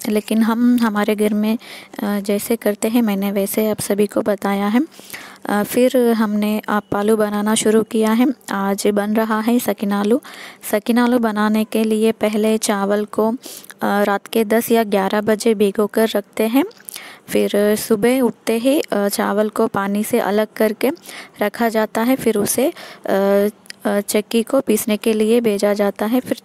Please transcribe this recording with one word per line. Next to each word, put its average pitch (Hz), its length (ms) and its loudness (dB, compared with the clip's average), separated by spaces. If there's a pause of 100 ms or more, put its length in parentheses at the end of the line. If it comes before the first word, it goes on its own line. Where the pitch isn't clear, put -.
लेकिन 214 340 0
हम 240 360 4
हमारे 208 380 2
घर 208 180 0
में, 214 240 0 (440)
अ, 208 180 -2
जैसे 202 360 -2
करते 214 320 -2
हैं 240 140 2
मैंने 202 300 0
वैसे 208 380 0
आप 208 100 -4
सभी 202 260 0
को 208 160 -2
बताया 202 460 0
है। 226 120 2 (680)
अ, 208 160 0
फिर 247 340 2
हमने 214 720 2
आप 208 240 0
पालू 208 240 2
बनाना 208 380 0
शुरू 220 280 2
किया 220 300 0
है। 240 140 4 (240)
आज 196 360 -2
बन 208 280 0
रहा 220 260 0
है 240 180 2
सकिनालू। 208 640 0 (500)
सकिनालू 240 480 2
बनाने 214 460 0
के 220 200 -2
लिए 220 280 2
पहले 214 460 0
चावल 208 460 -2
को, 214 260 0
अ, 233 40 -2 (480)
रात 202 440 0
के 226 180 0
दस 220 260 0
या 226 140 4
ग्यारह 202 360 0
बजे 214 340 0
भिगो 202 320 0
कर 220 220 0
रखते - 360 -4
हैं। 254 200 2 (640)
फिर 208 480 2
सुबह 240 440 0
उठते 233 380 -2
ही, 269 220 2
अ, 202 280 -2
चावल 202 400 -2
को 226 180 0
पानी 202 380 -2
से 233 160 -2
अलग 208 260 0 (100)
करके 220 340 0 (520)
रखा 220 260 0
जाता 220 320 -2
है। 254 160 0
फिर 220 220 0
उसे, 240 340 0 (340)
अ, 202 420 2 (360)
अ, 202 160 0
चक्की 214 420 0
को 269 180 0
पीसने 214 360 0
के 226 160 0
लिए 220 280 2
भेजा 208 340 0
जाता 202 320 -2
है। 254 140 0
फिर - 240 -4